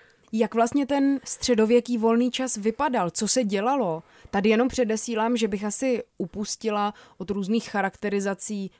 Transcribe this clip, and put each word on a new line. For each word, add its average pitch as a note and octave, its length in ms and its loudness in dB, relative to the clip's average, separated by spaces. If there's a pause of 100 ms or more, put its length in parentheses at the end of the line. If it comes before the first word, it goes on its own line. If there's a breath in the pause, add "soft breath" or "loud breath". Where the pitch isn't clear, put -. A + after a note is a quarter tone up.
(320)
Jak A3 220 0
vlastně A#3+ 320 2
ten C#4 380 2
středověký A#3+ 720 2
volný A#3 320 2
čas C4 260 -4
vypadal? A3 540 0
Co - 180 -2
se C4 160 2
dělalo? G3+ 580 0 (280 soft breath)
Tady G3 180 2
jenom A3+ 200 4
předesílám, A3+ 680 0
že A3 120 0
bych G3+ 160 -4
asi A#3+ 380 0 (160)
upustila G#3 760 -4 (240 soft breath)
od F3+ 120 -8
různých G3+ 400 -2
charakterizací G3 1080 -4